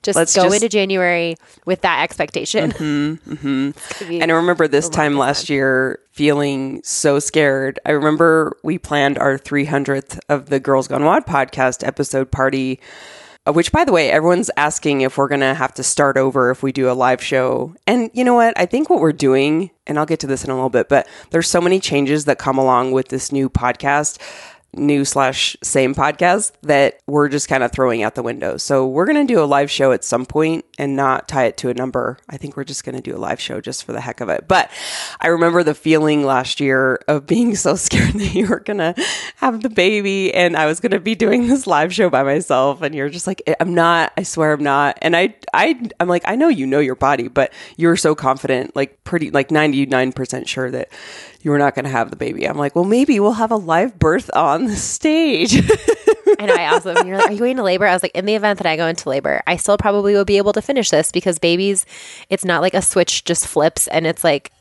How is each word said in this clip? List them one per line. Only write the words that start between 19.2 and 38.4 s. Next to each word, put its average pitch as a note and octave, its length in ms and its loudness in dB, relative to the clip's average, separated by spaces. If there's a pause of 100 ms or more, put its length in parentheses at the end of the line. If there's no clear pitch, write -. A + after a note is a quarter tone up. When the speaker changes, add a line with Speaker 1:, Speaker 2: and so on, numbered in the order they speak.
Speaker 2:
and D3 100 -2
I'll D3+ 80 0
get D#3+ 140 -2
to C#3+ 80 -8
this C3+ 160 -4
in C#3 60 -6
a C3 40 -2
little C3 160 -2
bit, A#2+ 180 0
but C#3 200 2 (220)
there's E3 200 0
so F3 100 2
many F#3 200 2
changes C#3+ 460 0
that C#3+ 120 0
come C3+ 200 -2
along C3 340 2
with C3 160 0
this C3 240 -6
new C3+ 180 0
podcast, C#3+ 680 -2 (560)
new C#3+ 320 0
slash C3+ 560 -2
same C3+ 320 0
podcast, E3+ 580 0 (100)
that C#3+ 440 2
we're D3 240 2
just C#3 180 -2
kinda C3 180 0
throwing A#2+ 360 0
out G#2+ 120 -4
the B2 80 -6
window. A#2 360 -6
So C3 280 0
we're D3 200 0
gonna D4 180 2
do A3+ 180 2
a D3 40 2
live C#3+ 240 2
show C3+ 220 2
at - 120 -2
some B2 220 -2
point D#3+ 400 -2 (120)
and C#3 160 -4
not C3+ 340 0
tie C3+ 180 0
it - 120 -2
to B2 120 -4
a B2 40 -4
number. B2+ 440 -6 (100)
I C#3+ 80 -14
think - 220 -12
we're C#3 60 -8
just C3+ 200 -12
gonna B2+ 160 -10
do - 160 -10
a - 0 -
live - 240 -6
show - 220 -8
just - 220 -10
for A#2 80 -12
the A2+ 100 -8
heck A#2+ 180 -12
of A2+ 80 -6
it. D#3 180 -4
But F3+ 240 2 (480)
I E3 100 0
remember E3+ 340 4
the D3+ 120 2
feeling D3+ 520 2
last C3 340 0
year C3 480 2
of D3 180 -2
being A3+ 300 2
so - 180 0
<laughs> - 20 -2
scared - 380 0
that G3+ 200 -4
you F#3+ 140 0